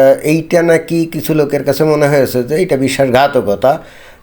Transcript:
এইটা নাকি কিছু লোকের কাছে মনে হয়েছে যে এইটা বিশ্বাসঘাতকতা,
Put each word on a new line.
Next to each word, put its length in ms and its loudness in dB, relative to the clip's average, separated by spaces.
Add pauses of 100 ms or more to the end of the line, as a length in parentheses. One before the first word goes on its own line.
(220)
এইটা 400 0
নাকি 440 0
কিছু 280 -4
লোকের 300 -2
কাছে 200 0
মনে 240 2
হয়েছে 340 0
যে 140 -4
এইটা 200 0
বিশ্বাসঘাতকতা, 1040 0 (400)